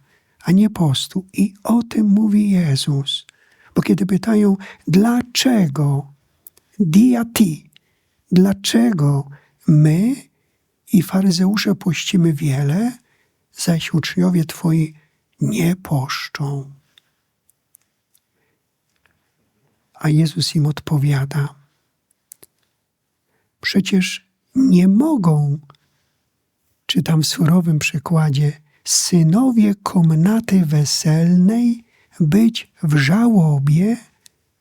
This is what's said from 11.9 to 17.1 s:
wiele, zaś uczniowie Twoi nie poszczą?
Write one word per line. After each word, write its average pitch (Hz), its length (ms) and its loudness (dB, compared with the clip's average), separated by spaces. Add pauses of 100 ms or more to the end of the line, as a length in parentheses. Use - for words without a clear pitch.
wiele, 151 640 -4 (540)
zaś - 420 -4
uczniowie 175 500 -2
Twoi 160 500 -4 (460)
nie 165 360 -2
poszczą? 139 920 -8 (3250)